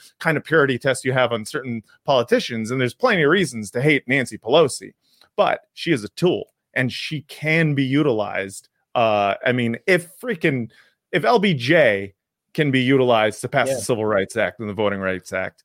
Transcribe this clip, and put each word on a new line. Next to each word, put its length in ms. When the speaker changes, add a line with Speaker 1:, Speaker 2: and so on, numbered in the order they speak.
Speaker 1:
kind 180
of 80
purity 340
test 260
you 80
have 200
on 140
certain 360
politicians. 680
And 100
there's 140
plenty 280
of 80
reasons 400
to 100
hate 280
Nancy 280
Pelosi, 560
but 380
she 180
is 100
a 80
tool 420
and 180
she 300
can 520
be 100
utilized. 840
Uh, 380
I 60
mean, 240
if 220
freaking, 520
if 120
L 140
B 160
J 600
can 180
be 80
utilized 640
to 60
pass 200
Speaker 2:
Yeah. 60
Speaker 1:
the 80
Civil 220
Rights 320
Act 220
and 100
the 60
Voting 240
Rights 340
Act, 320